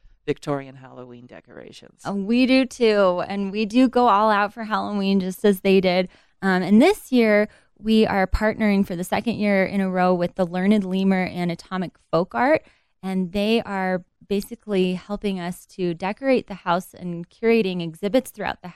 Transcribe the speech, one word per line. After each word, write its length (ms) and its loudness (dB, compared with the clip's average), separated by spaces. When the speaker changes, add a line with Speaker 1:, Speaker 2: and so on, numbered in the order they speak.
Speaker 1:
Victorian 500 -6
Halloween 500 -20
decorations. 800 -20
Speaker 2:
Uh, 60 -6
we 340 0
do 200 2
too. 600 2
And 240 -6
we 120 -2
do 240 4
go 200 2
all 200 4
out 240 0
for 120 -14
Halloween, 560 -2
just 240 -4
as 160 4
they 200 4
did. 280 0
Um, 220 0
and 180 6
this 300 2
year, 360 4
we 280 2
are 200 0
partnering 580 0
for 120 -8
the 80 -6
second 320 -4
year 280 0
in 160 -4
a 80 -2
row 240 2
with 220 -2
the 120 -2
Learned 380 0
Lemur 420 0
and 260 -6
Atomic 400 -8
Folk 240 -2
Art. 320 2
And 260 -4
they 320 0
are 420 -4
basically 680 -4
helping 440 -6
us 260 -10
to 300 -6
decorate 540 -2
the 60 -12
house 380 -4
and 380 -12
curating 500 0
exhibits 520 -4
throughout 300 -8
the 140 -14